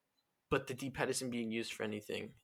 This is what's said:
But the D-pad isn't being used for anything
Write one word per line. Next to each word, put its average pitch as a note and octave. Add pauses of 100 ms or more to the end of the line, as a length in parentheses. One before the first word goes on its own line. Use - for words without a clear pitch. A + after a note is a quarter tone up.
(500)
But C#3
the B2+
D-pad C3
isn't C3
being A#2
used A2+
for -
anything G#2+ (140)